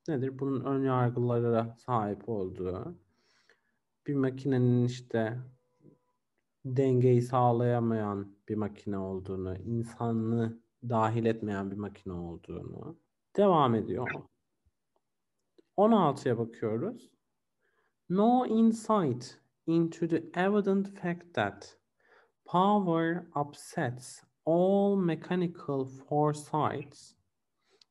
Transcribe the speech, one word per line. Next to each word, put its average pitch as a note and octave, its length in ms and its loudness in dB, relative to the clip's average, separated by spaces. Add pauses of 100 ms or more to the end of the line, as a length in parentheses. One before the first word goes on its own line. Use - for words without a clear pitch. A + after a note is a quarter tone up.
Nedir? C3 300 -2
Bunun C3+ 260 -2
ön C3+ 200 0
yargılara A#2+ 960 0
sahip G#2 500 -4
olduğu. G2 680 -6 (1080)
Bir D3 80 -4
makinenin B2+ 720 2
işte A#2 540 -4 (1300)
dengeyi B2+ 580 4
sağlayamayan A#2 1120 0 (120)
bir G#2+ 80 -4
makine G#2 420 -6
olduğunu, F#2+ 580 -6
insanlığı A2+ 1000 -4 (300)
dahil A2+ 360 0
etmeyen G#2+ 460 -2
bir G2 60 -10
makine G2+ 360 -10
olduğunu. E2+ 840 -12 (380)
Devam D#3+ 380 4
ediyor. G#2 340 -4 (1700)
On G#3+ 160 6
altıya C#3 460 2
bakıyoruz. A#2 720 -4 (1000)
No A#3 360 4
insight G#3+ 960 2 (260)
into E3 420 0
the E3 160 0 (100)
evident G3 540 2
fact - 460 -8
that - 440 -4 (680)
power F3 840 2 (100)
upsets C#3+ 840 -6 (240)
all G3 500 2
mechanical E3+ 880 -2
foresights D3 1300 -2 (760)